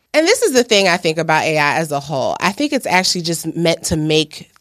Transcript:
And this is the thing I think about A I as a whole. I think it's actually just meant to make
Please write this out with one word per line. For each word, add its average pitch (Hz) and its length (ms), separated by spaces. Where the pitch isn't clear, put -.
And 311 120
this 440 160
is 392 100
the 247 120
thing 202 240
I 175 80
think 165 220
about 160 260
A 156 140
I 147 180
as 151 160
a 143 80
whole. 135 400
I 185 120
think 294 200
it's 262 140
actually 185 360
just 160 340
meant 165 280
to 175 120
make 156 540